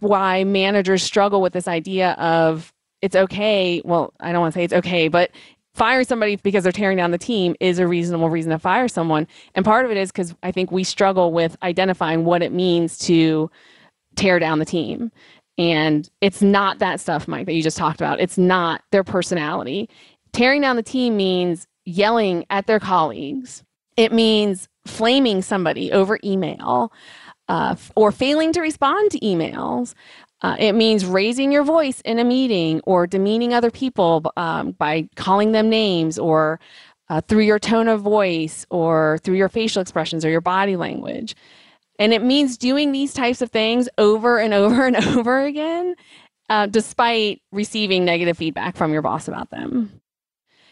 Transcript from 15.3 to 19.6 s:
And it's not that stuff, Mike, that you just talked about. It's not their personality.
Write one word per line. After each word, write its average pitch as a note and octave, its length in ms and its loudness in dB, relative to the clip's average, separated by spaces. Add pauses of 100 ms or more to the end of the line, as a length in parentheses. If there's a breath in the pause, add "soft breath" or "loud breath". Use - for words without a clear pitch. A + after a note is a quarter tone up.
And D#3 520 0 (100)
it's G3 220 0
not G3 380 4
that F#3 180 -2
stuff, D#3+ 300 -6
Mike, D3 180 -8
that D#3 80 -4
you D#3+ 80 0
just D#3 160 -2
talked D#3 220 -2
about. D3+ 200 -2
It's - 180 -4
not F3+ 520 2
their G3 140 2
personality. F3 840 -4 (440 soft breath)